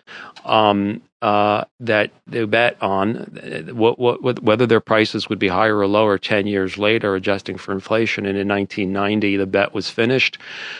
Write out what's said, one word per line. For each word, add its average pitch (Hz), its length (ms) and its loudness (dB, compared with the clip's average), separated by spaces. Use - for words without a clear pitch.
um, 104 560 2
uh, 104 440 2
that 107 300 0
they 117 180 -4
bet 113 360 2
on, 98 360 0
uh, - 560 -12
what, 113 260 2
what, 120 220 0
what, 123 200 -2
whether 110 240 4
their 113 140 4
prices 110 480 0
would 101 120 -4
be 101 100 0
higher 104 280 2
or 101 100 2
lower 104 300 4
ten 101 300 -2
years 95 300 -2
later, 104 380 0
adjusting 95 420 -2
for - 160 -8
inflation. 104 520 -2
And 98 120 -2
in 98 100 -2
nineteen 101 460 -2
ninety, 101 440 0
the 98 80 0
bet 98 280 0
was 98 160 -6
finished. 120 480 0